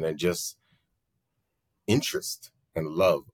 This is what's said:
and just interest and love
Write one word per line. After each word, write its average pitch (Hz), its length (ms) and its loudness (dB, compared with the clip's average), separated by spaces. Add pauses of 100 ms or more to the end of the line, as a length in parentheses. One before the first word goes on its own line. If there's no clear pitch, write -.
and 78 160 -2
just 85 380 -2 (1300)
interest - 640 -2 (240)
and 80 140 -2
love 82 340 2 (120)